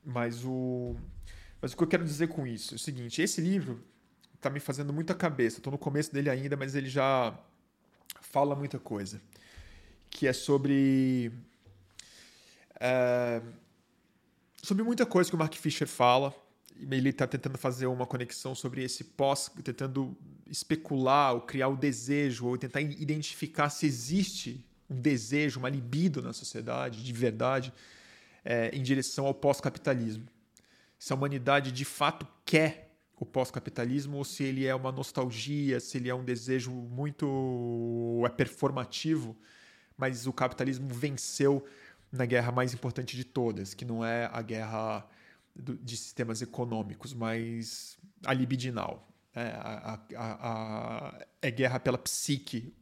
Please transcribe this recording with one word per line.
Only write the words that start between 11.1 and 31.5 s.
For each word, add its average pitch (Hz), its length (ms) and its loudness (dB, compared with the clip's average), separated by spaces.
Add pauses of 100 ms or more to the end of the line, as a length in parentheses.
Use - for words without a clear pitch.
é, 123 600 4 (1200)
sobre 202 220 0
muita 233 240 4
coisa 185 240 4
que 175 60 0
o - 20 0
Mark 156 160 2
Fisher - 320 0
fala. 131 480 6 (560)
Ele 135 220 4
tá 135 160 2
tentando 131 280 -4
fazer 127 300 -2
uma 127 200 0
conexão 127 500 -6
sobre 131 260 -4
esse - 220 -6
pós, 139 440 0 (140)
tentando 131 540 -2 (300)
especular 139 880 4
ou 117 80 0
criar 131 260 0
o 139 80 2
desejo, 127 680 2
ou 123 120 0
tentar 135 220 -2
i-, 147 200 -2
identificar 151 680 -2
se - 160 0
existe 127 800 0 (240)
um 127 100 -2
desejo, 131 600 2
uma 127 80 -2
libido 135 520 0
na 123 120 -8
sociedade, 120 720 -6
de 127 80 -6
verdade, 123 600 2 (720)
é, 117 280 2
em 135 100 -2
direção 135 440 2
ao 139 80 2
pós-capitalismo. 127 880 0 (760)
Se - 140 -4
a 135 40 2
humanidade 139 560 2